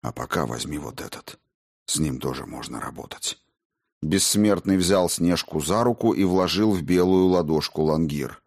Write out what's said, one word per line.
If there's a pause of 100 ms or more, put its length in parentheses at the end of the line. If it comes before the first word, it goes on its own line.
А
пока
возьми
вот
этот. (480)
С
ним
тоже
можно
работать». (640)
Бессмертный
взял
Снежку
за
руку
и
вложил
в
белую
ладошку
лангир.